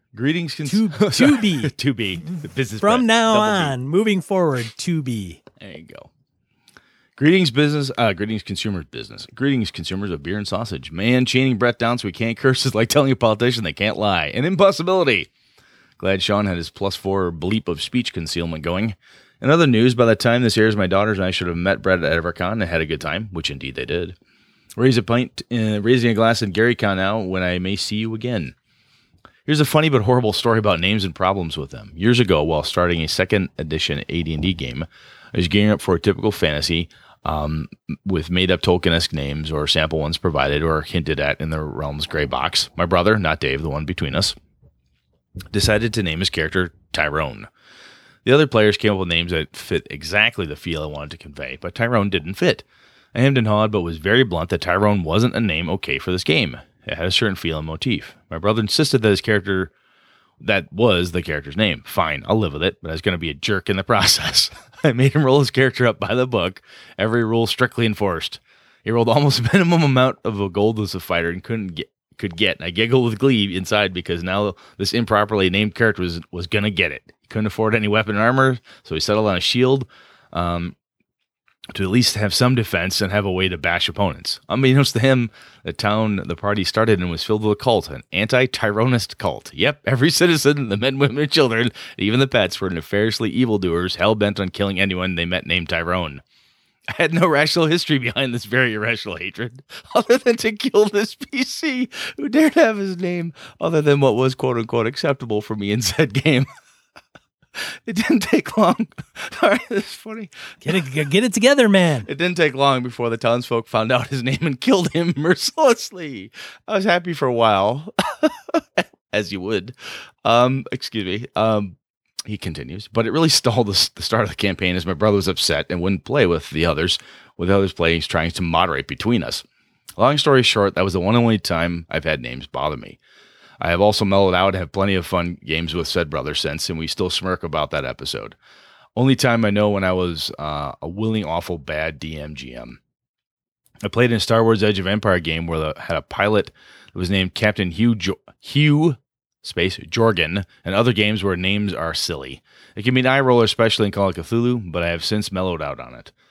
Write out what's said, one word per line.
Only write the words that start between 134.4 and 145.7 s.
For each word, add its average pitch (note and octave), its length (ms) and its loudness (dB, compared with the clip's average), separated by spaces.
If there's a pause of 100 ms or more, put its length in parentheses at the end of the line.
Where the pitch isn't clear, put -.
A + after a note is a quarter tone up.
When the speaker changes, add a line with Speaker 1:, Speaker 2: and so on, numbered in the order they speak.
Speaker 1:
and F#2+ 80 -2
have F2 160 -6
plenty G2 240 0
of F2+ 100 -2
fun F2 380 -2
games D#2 300 -4
with E2+ 120 -4
said E2+ 240 -2
brother D2 240 -6
since, D#2 340 -4
and F2 80 -6
we D#2+ 120 -8
still F#2 200 -4
smirk F#2 360 -4
about D2+ 260 -4
that C#2+ 140 -4
episode. B1 500 -10 (640)
Only C3 180 4
time A#2 300 2
I G#2 60 2
know G#2 200 2
when G2 140 0
I F#2 80 2
was, F2 480 -2
uh, D2 320 -6 (100)
a D2+ 60 -10
willing, G#2+ 360 -4
awful, E2+ 320 -4
bad D#2 440 -6
D D#2 180 -10
M D2+ 160 -12
G C2+ 200 -16
M. A#1+ 280 -18 (1000)
I G#2 60 -4
played A#2+ 220 2
in A#2 60 0
a G2+ 40 0
Star A2+ 220 2
Wars A2+ 220 4
Edge G2+ 160 2
of F#2 80 -4
Empire G2 320 2
game E2 260 -4
where E2 140 -2
the, D2+ 180 -4